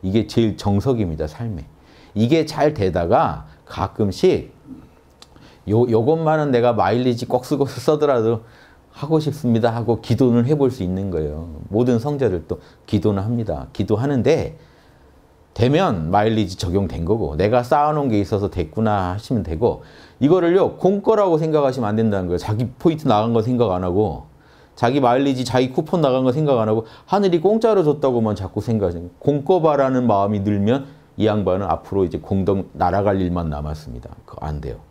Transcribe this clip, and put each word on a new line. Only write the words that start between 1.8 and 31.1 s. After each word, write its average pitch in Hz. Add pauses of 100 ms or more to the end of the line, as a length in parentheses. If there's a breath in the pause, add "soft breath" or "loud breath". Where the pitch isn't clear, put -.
이게 127
잘 151
되다가 95 (180 loud breath)
가끔씩 113 (1160 loud breath)
요, 113
요것만은 151
내가 120
마일리지 120
꼭 123
쓰고 139
써더라도 123 (480 loud breath)
하고 156
싶습니다 117
하고 113
기도는 120
해볼 139
수 107
있는 95
거예요. 80 (200)
모든 120
성자들도 113 (260 loud breath)
기도는 101
합니다. 104
기도하는데 117 (960 soft breath)
되면 120
마일리지 104
적용된 90
거고 87
내가 107
쌓아놓은 147
게 107
있어서 101
됐구나 92
하시면 107
되고 82 (360 loud breath)
이거를요, 170
공거라고 202
생각하시면 143
안 104
된다는 101
거예요. 87
자기 107 (100)
포인트 156
나간 113
거 117
생각 120
안 90
하고 90 (500 soft breath)
자기 127
마일리지, 131
자기 127
쿠폰 165
나간 131
거 131
생각 143
안 107
하고 107 (200 loud breath)
하늘이 190
공짜로 214
줬다고만 131
자꾸 98
생각하세요. 90 (100)
공꿔바라는 143
마음이 101
늘면 104 (320 loud breath)